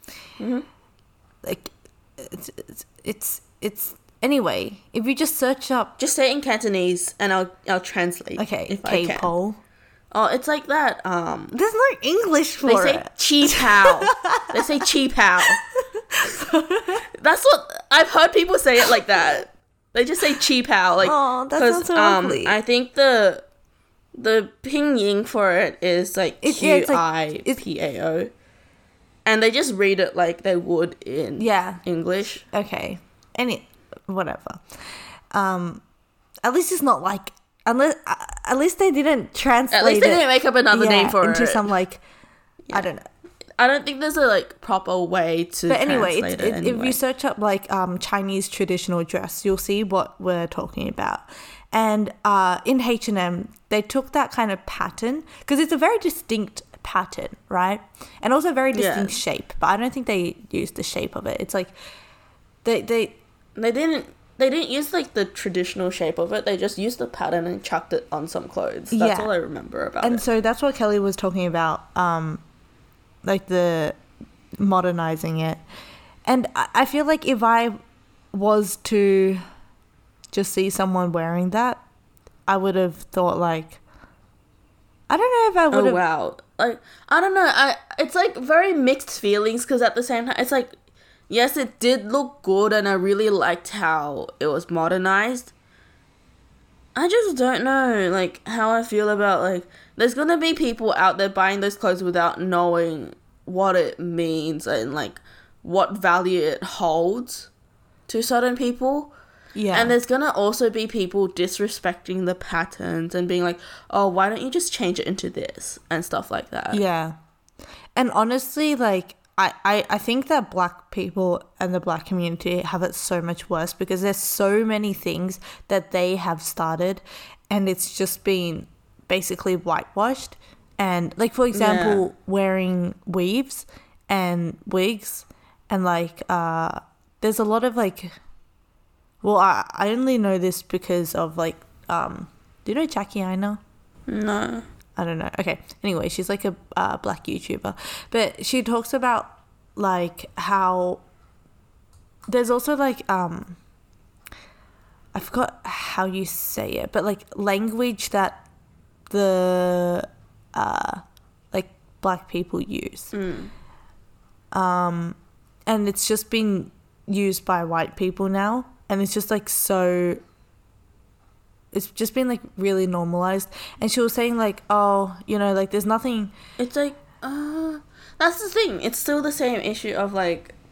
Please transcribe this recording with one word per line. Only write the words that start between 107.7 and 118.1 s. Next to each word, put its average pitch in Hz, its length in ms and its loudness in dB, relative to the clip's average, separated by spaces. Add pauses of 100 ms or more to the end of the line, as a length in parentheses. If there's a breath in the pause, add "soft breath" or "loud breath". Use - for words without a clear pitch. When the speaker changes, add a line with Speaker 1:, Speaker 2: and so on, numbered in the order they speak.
Speaker 1:
to 226 120 -2
certain 247 360 0
people. 262 560 -2 (400 soft breath)
Speaker 2:
Yeah. 202 260 0
Speaker 1:
And 233 100 2
there's 240 160 4
gonna 277 260 0
also 226 380 2
be 220 160 -4
people 196 440 0
disrespecting 185 960 -4
the 180 100 -2
patterns 170 800 -6
and 180 120 -2
being 180 160 0
like, 175 160 -2 (300 loud breath)
"Oh, 202 180 2
why 190 200 2
don't 220 140 -4
you 262 80 -6
just 349 240 -2
change 180 260 -2
it - 80 -4
into - 220 -4
this?" - 500 -10 (100)
and 165 140 -4
stuff - 280 -6
like - 200 -6
that. - 220 -8
Speaker 2:
Yeah. 170 400 -2 (800 loud breath)
And 247 160 0